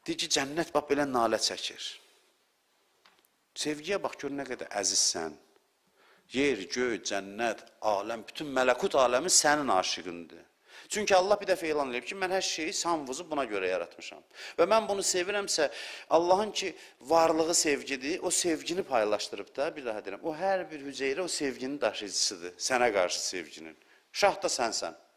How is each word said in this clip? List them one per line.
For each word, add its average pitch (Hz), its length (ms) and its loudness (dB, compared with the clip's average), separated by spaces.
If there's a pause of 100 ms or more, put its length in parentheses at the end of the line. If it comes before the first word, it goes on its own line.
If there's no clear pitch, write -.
Deyir 165 140 -4
ki, 165 160 -4
cənnət 147 380 -2
bax 147 160 2
belə 143 180 4
nalə 113 320 2
çəkir. - 440 -4 (1700)
Sevgiyə 151 460 -2
bax, - 180 -6
gör 139 140 -6
nə 143 140 -6
qədər - 320 -8
əzizsən. 92 560 0 (960)
Yer, 127 380 0
göy, 123 340 -2
cənnət, 101 560 -4 (220)
aləm, 107 420 0
bütün 151 260 -10
mələkut 131 460 2
aləmi 127 340 4
sənin 147 400 4
aşiqindir. 85 680 -2 (460)
Çünki 208 280 2
Allah 196 240 4
bir 190 80 -6
dəfə 175 220 0
elan 143 220 0
edib 123 160 -6
ki, 196 100 -8
mən 185 160 -2
hər 185 100 0
şeyi - 320 -4
sam 170 320 0
vuzub 156 220 -8
buna 143 180 0
görə 95 220 0
yaratmışam. 85 500 -6 (380)
Və 170 100 6
mən 214 200 4
bunu 202 180 -2
sevirəmsə, 185 640 0 (400)
Allahın 185 420 4
ki, 185 220 -4 (260)
varlığı 165 540 4
sevgidir, 139 680 0
o 180 80 -2
sevgini 170 520 0
paylaşdırıb 104 720 0
da, 147 200 -2
bir 135 100 -10
daha 107 180 -6
deyirəm, 98 180 -10
o 156 140 -4
hər 185 340 0
bir 143 140 -12
hüceyrə 139 400 -2
o 165 40 -4
sevginin 131 520 -4
daşıyıcısıdır, 92 760 -2
sənə 123 340 2
qarşı 90 320 2
sevginin. 80 520 -8 (360)
Şah - 300 2
da 165 100 0
sənsən 101 460 -4 (180)